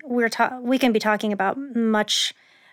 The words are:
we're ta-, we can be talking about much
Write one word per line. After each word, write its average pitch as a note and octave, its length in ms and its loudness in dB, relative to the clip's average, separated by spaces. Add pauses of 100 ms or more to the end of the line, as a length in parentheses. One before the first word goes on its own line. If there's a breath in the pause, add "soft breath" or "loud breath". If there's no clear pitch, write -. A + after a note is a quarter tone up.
we're A#3+ 260 0
ta-, A#3 320 0
we B3 160 2
can B3 140 2
be G#3+ 60 2
talking G#3+ 340 0
about G3 260 -2
much A3+ 720 0 (400 soft breath)